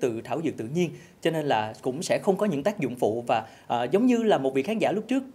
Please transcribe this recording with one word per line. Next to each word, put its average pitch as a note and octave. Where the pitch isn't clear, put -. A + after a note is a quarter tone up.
từ A#2
thảo C#3
dược D#3
tự A2
nhiên, E3+
cho D#3+
nên D#3
là A2
cũng C3+
sẽ C3+
không F#3
có G#3
những C#3+
tác G#3
dụng B2
phụ. A#2
Và, A#2
à, A#2+
giống F#3+
như A#3
là F#3+
một C3+
vị C3+
khán A3
giả C#3
lúc G#3+
trước, C4